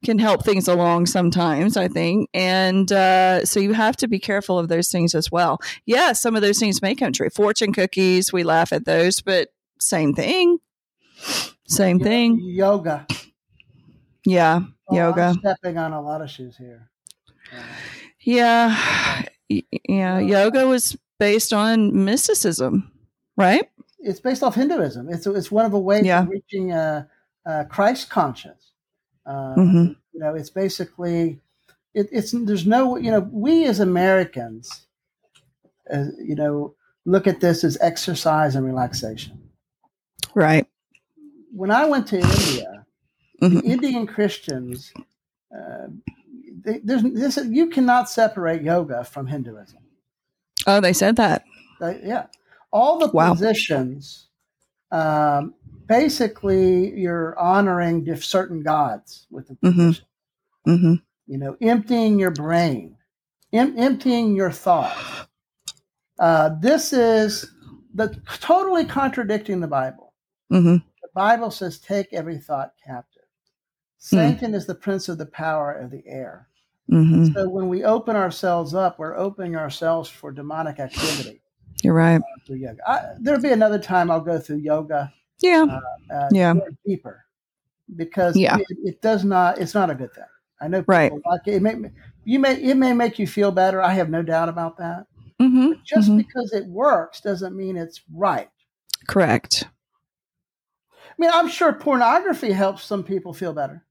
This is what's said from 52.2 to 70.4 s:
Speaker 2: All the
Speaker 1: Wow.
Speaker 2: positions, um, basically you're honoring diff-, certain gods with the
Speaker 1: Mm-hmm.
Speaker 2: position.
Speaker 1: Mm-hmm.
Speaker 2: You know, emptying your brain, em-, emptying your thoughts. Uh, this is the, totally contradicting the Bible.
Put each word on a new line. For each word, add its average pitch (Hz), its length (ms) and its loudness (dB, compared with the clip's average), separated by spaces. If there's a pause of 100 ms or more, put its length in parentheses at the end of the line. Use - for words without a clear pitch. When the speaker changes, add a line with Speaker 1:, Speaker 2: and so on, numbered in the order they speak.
Speaker 2:
All 269 280 4
the 311 80 2
Speaker 1:
Wow. 170 260 4
Speaker 2:
positions, 147 920 -2 (640)
um, 151 600 0 (340)
basically 202 1120 2
you're 170 400 -4
honoring 175 640 2
diff-, 151 200 -8
certain 180 380 -4
gods 143 680 -4
with - 180 -18
the 131 60 -20
Speaker 1:
Mm-hmm. 175 340 4
Speaker 2:
position. - 160 0 (640)
Speaker 1:
Mm-hmm. 170 280 4 (320)
Speaker 2:
You 135 120 -10
know, 139 220 -8
emptying 226 580 2
your 185 120 0
brain, 151 640 -2 (560)
em-, 247 260 2
emptying 240 580 0
your 185 160 0
thoughts. - 720 -2 (920)
Uh, 160 320 4 (100)
this 294 320 0
is 220 580 0 (440)
the, 214 220 -4 (240)
totally 359 440 2
contradicting 214 760 -4
the 170 60 -6
Bible. 131 480 -6 (380)